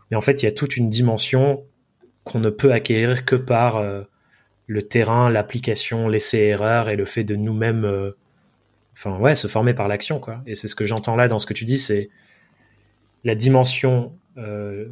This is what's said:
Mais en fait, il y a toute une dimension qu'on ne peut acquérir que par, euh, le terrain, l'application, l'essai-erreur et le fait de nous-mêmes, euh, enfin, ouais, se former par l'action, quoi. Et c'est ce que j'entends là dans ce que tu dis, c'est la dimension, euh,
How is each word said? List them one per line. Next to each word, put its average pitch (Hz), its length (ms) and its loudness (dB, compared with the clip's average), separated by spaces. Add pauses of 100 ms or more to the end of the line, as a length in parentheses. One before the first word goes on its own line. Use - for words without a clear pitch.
(100)
Mais 113 60 -2
en 107 40 0
fait, 135 220 2
il 113 40 0
y - 20 2
a 104 40 0
toute - 240 -4
une 117 120 2
dimension 123 760 0 (600)
qu'on - 160 -4
ne 110 100 2
peut 127 220 2
acquérir 120 520 0
que 127 120 2
par, 120 400 2
euh, 101 260 -4 (680)
le 107 120 -2
terrain, 117 480 2
l'application, 113 800 -2
l'essai-erreur 107 840 2
et 104 60 -2
le 98 80 -2
fait 110 200 -4
de 104 100 -4
nous-mêmes, 110 500 -2
euh, 98 280 -4 (800)
enfin, 95 260 -8
ouais, 135 160 4
se 104 140 -2
former 117 260 2
par 101 140 -2
l'action, 113 320 -4
quoi. 120 260 -14
Et 110 80 -10
c'est 104 140 -6
ce - 80 -4
que 110 80 -4
j'entends 113 320 -2
là 123 100 4
dans 110 140 0
ce - 60 -6
que 104 80 -8
tu 113 100 -8
dis, 123 120 0
c'est 104 320 0 (1160)
la 113 100 2
dimension, 127 800 2 (260)
euh, 104 540 -10